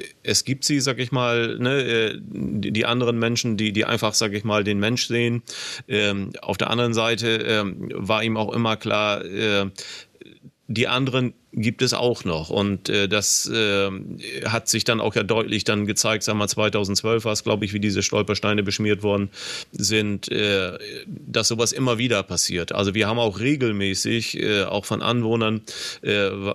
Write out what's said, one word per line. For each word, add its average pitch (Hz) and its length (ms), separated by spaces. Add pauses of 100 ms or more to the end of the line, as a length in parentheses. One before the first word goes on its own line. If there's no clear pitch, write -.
(220)
es - 220
gibt 131 200
sie, 147 160
sag 127 180
ich 123 140
mal, 117 460
ne, 131 240
äh, 113 380
die, - 520
die 113 120
anderen 120 340
Menschen, 117 380
die, 107 160
die 107 140
einfach, 110 260
sag 104 220
ich 104 100
mal, 107 180
den 101 160
Mensch 113 280
sehen. 120 360 (460)
Ähm, 101 440 (100)
auf - 160
der - 120
anderen 120 220
Seite, 113 460 (100)
ähm, 101 460
war 107 280
ihm 113 140
auch 107 160
immer 117 240
klar, 104 480
äh, 101 460 (1000)
die 117 200
anderen 127 440 (200)
gibt 117 280
es 127 140
auch 120 300
noch. 80 260
Und, 101 400
äh, 101 180
das, - 400
äh, 101 400 (560)
hat 110 240
sich 110 160
dann 113 160
auch 107 140
ja 110 80
deutlich 107 420
dann 104 220
gezeigt, 107 360
sag 110 120
mal, 104 140
zweitausendzwölf 107 760
war 110 80
es, - 120
glaub 110 180
ich, 98 100
wie 104 80
diese 98 220
Stolpersteine 104 600
beschmiert 101 400
worden 101 280 (420)
sind, 104 580
äh, 98 460 (300)
dass 117 420
sowas 113 240
immer 127 240
wieder 113 280
passiert. 87 480
Also 101 220
wir 107 140
haben 117 100
auch 104 220
regelmäßig, 113 1000
äh, 104 260
auch 101 200
von - 160
Anwohnern, 113 640 (400)
äh, 101 260 (260)